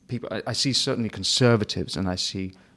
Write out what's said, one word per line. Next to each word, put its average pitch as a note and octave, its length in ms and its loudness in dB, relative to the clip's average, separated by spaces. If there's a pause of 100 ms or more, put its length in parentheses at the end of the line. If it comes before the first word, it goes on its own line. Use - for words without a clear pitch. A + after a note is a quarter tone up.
people, A#2+ 240 -6
I, G#2 160 -4
I A#2+ 60 -2
see C3 180 0
certainly A#2 380 0
conservatives, G#2 880 2
and F#2+ 100 0
I F2+ 80 -2
see F#2+ 380 -6 (240)